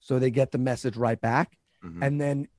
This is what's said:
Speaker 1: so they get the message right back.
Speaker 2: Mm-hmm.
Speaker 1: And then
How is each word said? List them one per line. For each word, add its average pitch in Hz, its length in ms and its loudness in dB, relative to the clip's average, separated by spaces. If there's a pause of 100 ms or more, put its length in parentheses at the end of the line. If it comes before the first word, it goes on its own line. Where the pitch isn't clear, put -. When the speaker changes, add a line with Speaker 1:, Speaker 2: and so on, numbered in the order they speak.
Speaker 1:
so 131 180 0
they 127 120 2
get 127 220 2
the 131 60 -2
message 127 380 -2
right 113 240 0
back. 127 380 0 (260)
Speaker 2:
Mm-hmm. 85 180 -8
Speaker 1:
And 143 180 0
then 143 280 -2 (100)